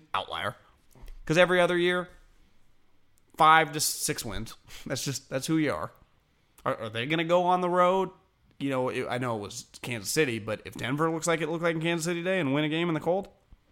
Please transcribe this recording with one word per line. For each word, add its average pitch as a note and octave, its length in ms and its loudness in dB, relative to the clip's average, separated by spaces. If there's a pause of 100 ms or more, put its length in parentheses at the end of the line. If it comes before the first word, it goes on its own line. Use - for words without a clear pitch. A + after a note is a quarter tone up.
(140)
outlier. F#2+ 420 -4 (720)
'Cause D3+ 100 2
every F3+ 240 6
other F3 160 4
year, F3+ 320 0 (1300)
five D#3 360 6
to D3+ 80 -4
six - 440 -4
wins. G#2 300 -8 (160)
<laughs> - 160 -16
That's C3+ 180 -4
just, - 240 -6
that's C3+ 180 -6
who D#3+ 120 2
you C3+ 160 0
are. D#2+ 180 -6 (720)
Are, A#2 100 0 (100)
are A2 40 -4
they A2+ 160 -4
gonna D#3+ 180 0
go F3 220 4
on F3+ 160 4
the F3+ 80 0
road? F3+ 400 4 (500)
You C#3 120 -2
know, B2+ 180 0
it, A#2+ 220 -2
I B2 80 -2
know B2 180 -2
it G#2 40 -6
was - 260 -10 (160)
Kansas A2 280 -6
City, B2+ 280 0
but G#2+ 260 -6
if - 80 -14
Denver D3 380 -2
looks E3 160 -4
like E3 160 0
it D3+ 80 -4
looked E3 120 -4
like E3+ 120 2
in D#3+ 80 -4
Kansas E3 240 0
City E3+ 140 -2
today F#3 200 0
and C3+ 140 0
win D3+ 100 2
a D3+ 60 0
game E3+ 180 0
in E3 60 0
the D3 60 -2
cold, F#3+ 280 0 (440)